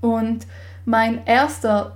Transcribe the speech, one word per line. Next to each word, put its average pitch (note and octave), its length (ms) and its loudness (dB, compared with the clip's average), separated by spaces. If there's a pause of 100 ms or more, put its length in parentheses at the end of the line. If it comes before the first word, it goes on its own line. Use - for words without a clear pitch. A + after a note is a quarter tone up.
Und A3+ 440 0 (400)
mein A3+ 400 2
erster A#3 720 2